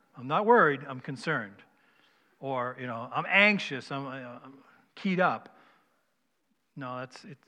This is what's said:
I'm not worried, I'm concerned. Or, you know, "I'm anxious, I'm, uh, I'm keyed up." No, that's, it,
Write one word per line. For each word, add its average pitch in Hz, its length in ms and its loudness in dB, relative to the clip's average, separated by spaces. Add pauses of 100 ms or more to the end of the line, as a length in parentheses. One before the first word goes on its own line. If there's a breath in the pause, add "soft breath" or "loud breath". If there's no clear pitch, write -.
(180)
I'm 127 100 -12
not 170 180 0
worried, 170 420 6
I'm 131 120 -10
concerned. 123 560 -4 (840 soft breath)
Or, 127 380 -4
you 131 60 -8
know, 123 280 -8
"I'm 156 160 -2
anxious, 196 600 2
I'm, 139 140 -4
uh, 127 380 -12
I'm 131 100 -20 (420 soft breath)
keyed 185 260 0
up." 131 360 0 (1200 soft breath)
No, 127 240 -8
that's, - 240 -12
it, 165 140 -18 (100)